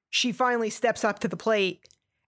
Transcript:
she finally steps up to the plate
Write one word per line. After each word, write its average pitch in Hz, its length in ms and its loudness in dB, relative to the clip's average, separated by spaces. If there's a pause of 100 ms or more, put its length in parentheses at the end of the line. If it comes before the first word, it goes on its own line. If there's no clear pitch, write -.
(100)
she - 220 0
finally 233 380 0
steps 226 340 0
up 208 160 0
to 214 80 -2
the 175 80 -4
plate 202 500 0 (420)